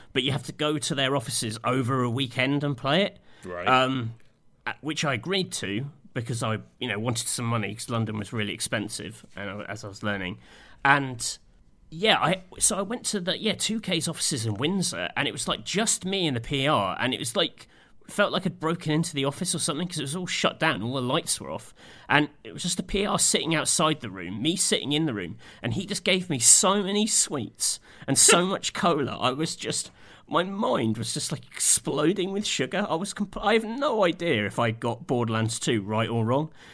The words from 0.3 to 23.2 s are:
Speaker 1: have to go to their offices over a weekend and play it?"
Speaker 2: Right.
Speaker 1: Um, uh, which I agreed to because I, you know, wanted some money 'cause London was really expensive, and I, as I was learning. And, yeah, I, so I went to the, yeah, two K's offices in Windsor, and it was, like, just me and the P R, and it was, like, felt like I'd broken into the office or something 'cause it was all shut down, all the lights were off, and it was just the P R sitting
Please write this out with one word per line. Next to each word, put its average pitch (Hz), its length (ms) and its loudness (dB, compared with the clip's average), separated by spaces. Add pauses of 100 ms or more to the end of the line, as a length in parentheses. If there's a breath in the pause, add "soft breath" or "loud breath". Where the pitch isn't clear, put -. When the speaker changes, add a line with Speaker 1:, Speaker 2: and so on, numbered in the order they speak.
Speaker 1:
have 135 120 -4
to - 80 -10
go 151 260 0
to - 160 -4
their 135 200 2
offices 117 480 -2
over 127 400 2
a 120 80 0
weekend 131 540 0
and 143 120 -2
play 151 260 2
it?" - 160 -4 (260 loud breath)
Speaker 2:
Right. 90 240 -6
Speaker 1:
Um, 131 460 2 (520)
uh, 107 160 -6
which 151 200 -4
I 143 120 0
agreed 180 380 -2
to 107 340 -4 (260)
because 117 300 -4
I, 113 160 0 (200)
you 123 100 -4
know, 101 100 -2
wanted 113 280 -2
some 120 200 -2
money 107 280 0
'cause - 140 -10
London 110 300 -2
was 107 160 -6
really 104 180 -2
expensive, - 720 -6 (100)
and 98 140 -8
I, 101 140 -8
as 104 200 -10
I 107 60 -12
was 98 140 -14
learning. 104 360 -2 (460 loud breath)
And, 139 540 2 (520)
yeah, 170 300 2
I, 180 220 2 (160)
so - 180 2
I - 60 -2
went 233 240 -6
to 208 140 -2
the, 175 180 -2
yeah, 220 160 -2
two 220 260 -2
K's 170 280 0
offices 135 360 -2
in 110 100 0
Windsor, 143 600 0
and 139 100 0
it 117 60 -2
was, 139 160 -6
like, 123 160 -2
just - 400 0
me 190 220 0
and 135 100 2
the 117 40 -2
P 139 280 0
R, 104 320 2
and 123 140 0
it - 40 -2
was, - 160 -4
like, - 320 -2 (420 soft breath)
felt 202 220 2
like 175 140 -2
I'd - 160 -4
broken 165 320 -2
into 160 220 0
the 139 100 0
office 143 300 -2
or 165 40 -2
something 170 300 -2
'cause - 100 -8
it 156 40 -4
was 143 140 -4
all 185 100 -4
shut - 340 0
down, 156 220 2
all 123 120 -2
the 135 60 -2
lights 127 400 0
were 71 100 -10
off, 98 220 -10 (360 loud breath)
and 147 200 4 (160)
it 98 80 -14
was - 100 -10
just 175 140 -2
the - 60 -2
P 202 240 0
R 196 120 0
sitting - 360 2